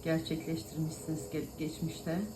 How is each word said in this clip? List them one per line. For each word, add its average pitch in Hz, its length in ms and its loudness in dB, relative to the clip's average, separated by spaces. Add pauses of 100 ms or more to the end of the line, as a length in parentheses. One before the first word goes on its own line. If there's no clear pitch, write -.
gerçekleştirmişsiniz 160 1160 0 (120)
ge-, 147 260 -2
geçmişte. 165 600 0 (140)